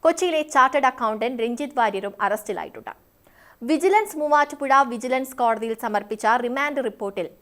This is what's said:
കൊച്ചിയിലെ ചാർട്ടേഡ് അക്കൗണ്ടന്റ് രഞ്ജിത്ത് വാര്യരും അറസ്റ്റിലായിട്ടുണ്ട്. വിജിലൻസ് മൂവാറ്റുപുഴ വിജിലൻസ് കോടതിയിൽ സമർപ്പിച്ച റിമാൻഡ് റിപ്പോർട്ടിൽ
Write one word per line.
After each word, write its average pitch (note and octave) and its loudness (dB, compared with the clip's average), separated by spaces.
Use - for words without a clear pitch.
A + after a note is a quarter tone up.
കൊച്ചിയിലെ E4 2
ചാർട്ടേഡ് C4+ 4
അക്കൗണ്ടന്റ് A#3+ -2
രഞ്ജിത്ത് B3 -4
വാര്യരും G3+ 0
അറസ്റ്റിലായിട്ടുണ്ട്. G3 -6
വിജിലൻസ് F#4+ 2
മൂവാറ്റുപുഴ D4 2
വിജിലൻസ് B3+ -4
കോടതിയിൽ A3+ 0
സമർപ്പിച്ച G#3 -4
റിമാൻഡ് C#4 -2
റിപ്പോർട്ടിൽ G3 -6